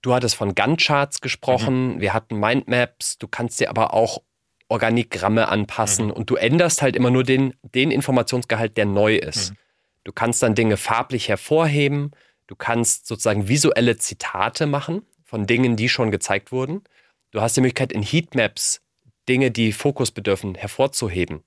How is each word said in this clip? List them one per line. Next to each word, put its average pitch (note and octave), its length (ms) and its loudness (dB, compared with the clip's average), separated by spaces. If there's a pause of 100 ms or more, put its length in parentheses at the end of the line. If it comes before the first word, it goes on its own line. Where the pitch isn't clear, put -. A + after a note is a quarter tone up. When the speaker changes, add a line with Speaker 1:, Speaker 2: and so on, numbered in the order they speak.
Speaker 1:
Du B2 100 2
hattest B2 220 2
von G2+ 200 -2
Gantt-Charts C#3+ 680 0
gesprochen, B2+ 720 0
Speaker 2:
Mhm. D#2 60 -6
Speaker 1:
wir G2 120 0
hatten A2 260 -4
Mindmaps, A#2+ 800 0
du - 100 -12
kannst - 320 -6
dir B2 100 0
aber A2+ 240 0
auch A2 260 0 (480)
Organigramme A2+ 800 0
anpassen G#2+ 580 -2
Speaker 2:
Mhm. G#2 60 -4
Speaker 1:
und - 180 -6
du A#2+ 60 2
änderst D#3 460 2
halt C3+ 140 0
immer B2 140 4
nur B2+ 140 4
den, C3 380 0
den C3+ 280 0
Informationsgehalt, A#2+ 880 0
der G#2+ 100 2
neu G#2 300 4
ist. - 360 -4
Speaker 2:
Mhm. G2+ 40 -20 (480)
Speaker 1:
Du - 80 -12
kannst A#2 300 0
dann A2+ 120 2
Dinge A2 220 2
farblich A#2 520 -4
hervorheben, C#3+ 840 0 (360)
du - 100 -18
kannst - 500 -2
sozusagen G#2 420 0
visuelle A#2+ 480 4
Zitate - 680 -4
machen D3 360 -4 (220)
von G#2+ 220 -4
Dingen, A#2 300 2
die A2 120 0
schon A2+ 220 0
gezeigt G2+ 420 -4
wurden. C#3 300 -6 (480)
Du G#2+ 100 -4
hast A#2 160 0
die C3+ 60 4
Möglichkeit, B2+ 300 0
in G#2 100 -2
Heatmaps - 800 -2 (480)
Dinge, B2+ 220 4
die A2 220 0
Fokus - 380 -2
bedürfen, G2 460 -4
hervorzuheben. F#2 920 -4